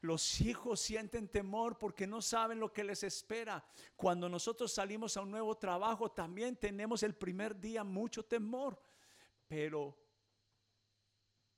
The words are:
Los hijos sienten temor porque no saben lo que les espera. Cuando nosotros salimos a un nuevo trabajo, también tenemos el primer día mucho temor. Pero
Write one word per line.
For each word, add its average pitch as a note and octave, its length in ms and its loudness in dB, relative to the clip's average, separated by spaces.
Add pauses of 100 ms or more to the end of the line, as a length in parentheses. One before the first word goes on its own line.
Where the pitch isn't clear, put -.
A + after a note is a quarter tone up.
Los - 400 2
hijos A#3 400 2
sienten G#3+ 480 -2
temor G#3+ 500 0
porque G3+ 280 -2
no G#3+ 160 -4
saben A3+ 380 2
lo G#3+ 120 0
que G#3 100 -2
les G3+ 200 -2
espera. G#3+ 600 -4 (320)
Cuando F3 340 4
nosotros G#3+ 440 0
salimos G#3 460 0
a - 20 0
un G3 100 -4
nuevo A3 280 0
trabajo, G#3 520 2
también G3 460 -2
tenemos G#3 460 0
el G#3+ 120 2
primer G3 460 -2
día A3 240 -2
mucho G#3 400 -2
temor. A#3 560 0 (680)
Pero D3+ 520 -2 (1600)